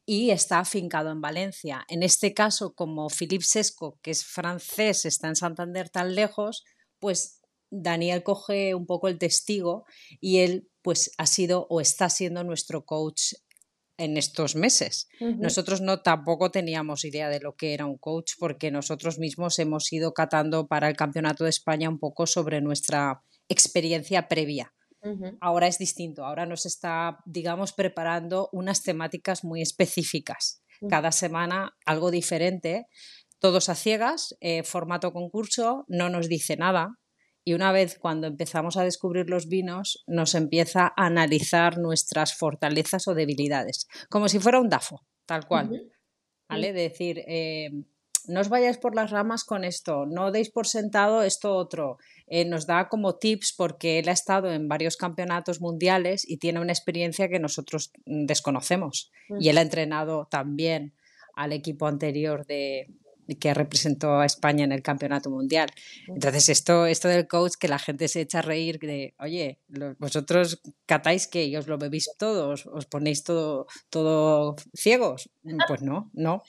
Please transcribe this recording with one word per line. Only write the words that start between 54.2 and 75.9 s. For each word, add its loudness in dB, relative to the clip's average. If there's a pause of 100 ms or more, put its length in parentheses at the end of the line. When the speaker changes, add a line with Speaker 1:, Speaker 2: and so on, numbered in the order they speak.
Speaker 1:
en -2
varios 0
campeonatos -4
mundiales 2
y -6
tiene 0
una 0
experiencia -2
que 0
nosotros, -4 (140)
mm, -2
desconocemos. 0 (180)
Speaker 2:
Ujú. -6
Speaker 1:
Y 6
él 8
ha 10
entrenado -2
también -2 (400)
al -4
equipo -4
anterior -2
de, -4 (520)
que 2
representó 2
a 6
España 2
en 2
el -2
Campeonato -2
Mundial. 0 (360)
Speaker 2:
Ujú. -12
Speaker 1:
Entonces, 4
esto, 6
esto 2
del 6
coach, 2
que 0
la 2
gente -2
se -2
echa -2
a 2
reír -2
de, -8
"Oye, -6
lo, -8
vosotros 2 (260)
catáis 4
que -2
y -4
os -6
lo -4
bebís -4
todo, 0
os, -8
os -10
ponéis -2
todo, -2 (240)
todo 4 (180)
ciegos". 2 (360)
Pues -2
no, -4